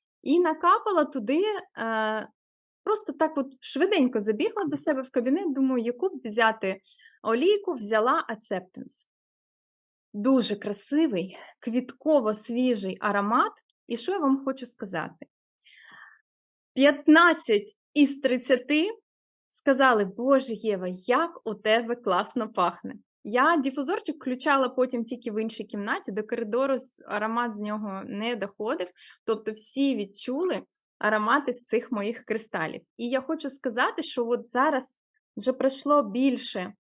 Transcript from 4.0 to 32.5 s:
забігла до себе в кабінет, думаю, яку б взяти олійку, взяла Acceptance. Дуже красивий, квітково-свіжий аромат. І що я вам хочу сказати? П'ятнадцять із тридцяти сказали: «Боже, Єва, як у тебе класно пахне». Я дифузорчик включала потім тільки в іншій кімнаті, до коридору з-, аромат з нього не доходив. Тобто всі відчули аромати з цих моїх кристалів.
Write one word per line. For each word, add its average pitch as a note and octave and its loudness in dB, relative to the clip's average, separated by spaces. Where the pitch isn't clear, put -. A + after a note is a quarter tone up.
забігла C#4 -2
до D4 -2
себе C#4 -2
в B3+ -16
кабінет, C#4 0
думаю, C4 0
яку B3 -2
б D#4 -8
взяти A3 0
олійку, F4+ 2
взяла A3+ 2
Acceptance. - -10
Дуже G#3+ 2
красивий, G#3 0
квітково-свіжий A#3 0
аромат. G#3+ 2
І A#3 -4
що F4 -4
я G4 -2
вам C4+ 2
хочу C4 -4
сказати? - -8
П'ятнадцять D4 6
із C#4+ 4
тридцяти C4 2
сказали: B3+ 4
«Боже, B3 2
Єва, G3 -2
як D#4 0
у A3 -4
тебе A3+ 0
класно G#3+ -2
пахне». F#3+ -2
Я C4 2
дифузорчик C#4 -4
включала C4 0
потім B3 -2
тільки A#3+ -8
в G#3+ -4
іншій A3 -8
кімнаті, G#3+ -6
до G#3+ -4
коридору A#3+ -2
з-, - -14
аромат A3 -4
з G#3 -12
нього G#3 -6
не A3 -6
доходив. A3 -6
Тобто G#3+ -4
всі C4 0
відчули B3 -4
аромати A3 0
з - -10
цих - -2
моїх G#3+ -6
кристалів. G3 -6